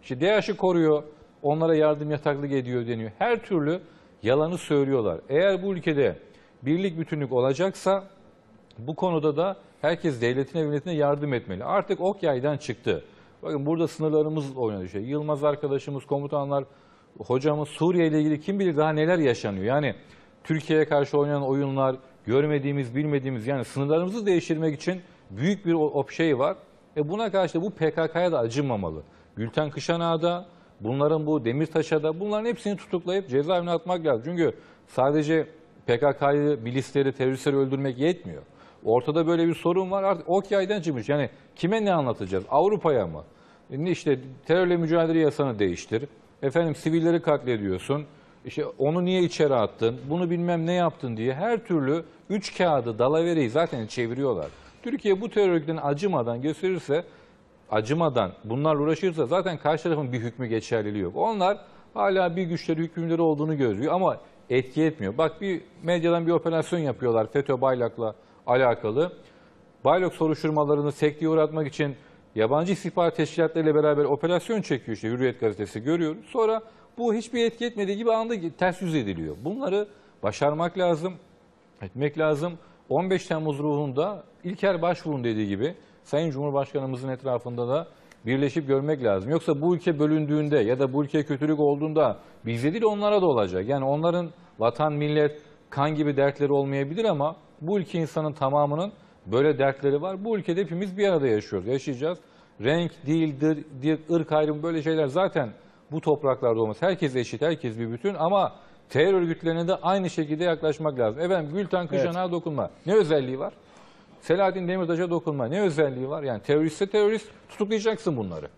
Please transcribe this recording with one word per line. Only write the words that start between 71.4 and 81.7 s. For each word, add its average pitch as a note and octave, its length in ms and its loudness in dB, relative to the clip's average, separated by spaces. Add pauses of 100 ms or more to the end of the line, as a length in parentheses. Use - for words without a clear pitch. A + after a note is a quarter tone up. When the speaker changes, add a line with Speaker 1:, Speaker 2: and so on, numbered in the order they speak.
Speaker 1:
için C#3+ 280 -4 (400)
yabancı C#3+ 380 2
istihbarat E3+ 420 0
teşkilatlarıyla D#3+ 600 2
beraber D3+ 280 4
operasyon E3+ 580 0
çekiyor A#2+ 340 -4
işte A2 140 -4
Hürriyet B2 300 0
gazetesi G#2+ 440 -2
görüyor. D#3+ 320 0 (120)
Sonra A3 340 0 (360)
bu A#3 160 0
hiçbir A#3 320 -2
etki A3+ 200 -4
etmediği G3+ 320 -4
gibi A3+ 140 2
anda A3+ 220 0 (240)
ters F3+ 240 0
yüz E3+ 140 -2
ediliyor. E2 400 -2 (100)
Bunları G#3 420 -2 (360)
başarmak D3+ 540 -2
lazım, F3 360 0 (680)